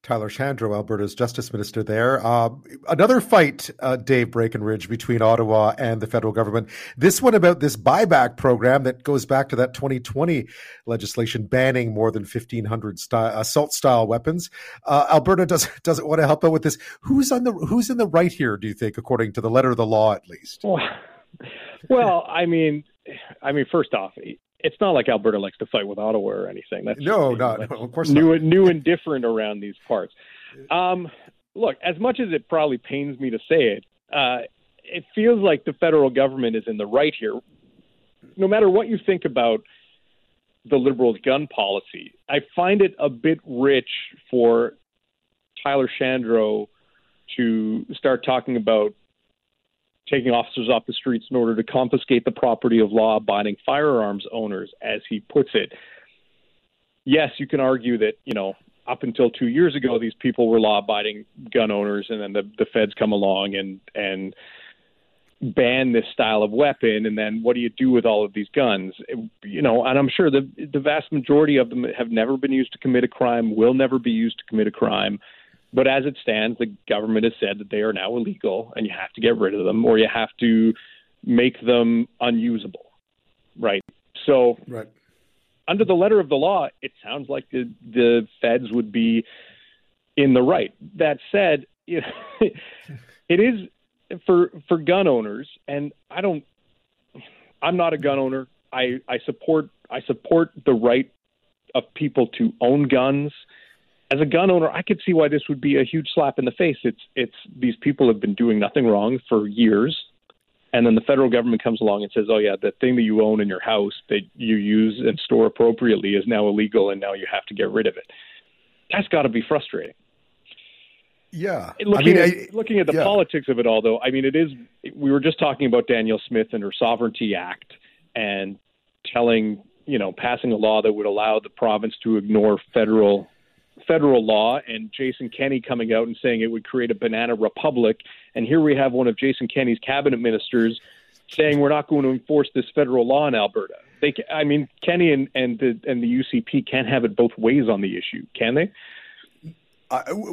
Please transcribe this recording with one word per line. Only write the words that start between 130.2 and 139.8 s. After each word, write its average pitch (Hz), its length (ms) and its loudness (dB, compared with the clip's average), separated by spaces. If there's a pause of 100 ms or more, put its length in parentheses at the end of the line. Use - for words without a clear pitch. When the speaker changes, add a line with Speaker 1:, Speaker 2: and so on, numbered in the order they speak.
Speaker 2:
a 107 60 0
law 107 240 2
that 107 120 2
would 104 120 -4
allow 107 340 0
the 107 100 -10
province 110 540 -2
to 113 140 0
ignore 104 420 2 (140)
federal, 107 560 4 (580)
federal 143 380 4
law, 110 420 2
and 110 280 -12
Jason 131 340 -6
Kenney 135 320 -4
coming 117 320 -4
out 113 120 2
and 117 160 -10
saying 117 200 0
it 113 100 -2
would 110 140 -8
create 120 260 -4
a 104 40 0
banana 117 380 -2
republic. 110 680 0 (340)
And 117 100 -2
here 151 140 2
we 151 160 4
have 135 160 2
one 123 160 2
of 110 100 0
Jason 135 300 -2
Kenney's 120 320 -2
cabinet 139 380 0